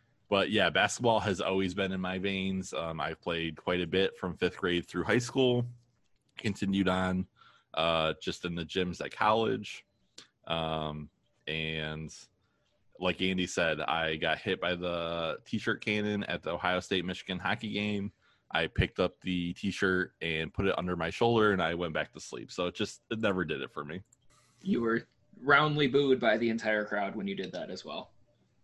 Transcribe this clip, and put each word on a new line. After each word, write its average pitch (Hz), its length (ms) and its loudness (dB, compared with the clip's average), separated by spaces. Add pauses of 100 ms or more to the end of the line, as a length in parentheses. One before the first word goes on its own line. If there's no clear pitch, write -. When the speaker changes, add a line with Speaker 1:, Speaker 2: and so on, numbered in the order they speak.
(300)
Speaker 1:
but 98 220 2
yeah, 98 180 4
basketball 104 500 2
has 95 220 0
always 95 320 0
been 95 180 -2
in 92 100 -4
my 92 180 -2
veins. 95 540 -2
Um, 82 260 -4
I've 76 220 -4
played 82 340 -2
quite 90 260 0
a 85 60 -2
bit 95 300 2
from 87 180 -4
fifth - 220 0
grade 87 300 0
through 87 180 -2
high 110 140 4
school, 123 460 2 (720)
continued 98 520 0
on, 92 360 0 (500)
uh, 80 460 2
just - 240 -6
in 87 100 -4
the 85 100 -4
gyms 90 380 -2
at 69 120 -8
college. 110 680 0 (640)
Um, 78 600 -4 (380)
and 78 640 -4 (840)
like 90 220 0
Andy 92 260 2
said, 80 340 0
I 80 340 0
got 78 240 0
hit 92 200 -2
by 87 160 0
the 85 680 -2
t-shirt - 380 -4
cannon 104 420 -2
at - 180 -4
the 80 80 -4
Ohio 90 280 0
State-Michigan 92 600 -4
hockey 107 320 -4
game. 104 400 -4 (400)
I 82 160 2
picked - 320 -2
up 90 220 0
the 90 320 -2
t-shirt 92 680 0
and 80 320 -4
put 101 120 -2
it 92 120 2
under 90 180 -2
my 85 140 -2
shoulder, 113 420 4
and 92 100 4
I 82 120 2
went 85 200 -4
back 80 200 -4
to 80 60 -14
sleep. - 320 -12
So 90 160 -2
it 87 80 -6
just, - 260 -6 (100)
it 110 80 -4
never 98 260 2
did 76 160 -4
it 65 100 -8
for 76 120 -10
me. 80 180 -10 (600)
Speaker 2:
You 196 200 0
were 113 220 0 (400)
roundly 147 440 6
booed 135 320 4
by 113 180 4
the 117 120 2
entire 110 360 0
crowd 101 300 -2
when 98 120 -4
you 98 80 -4
did 95 160 -6
that 87 180 -8
as 92 160 -10
well. 78 260 -12 (520)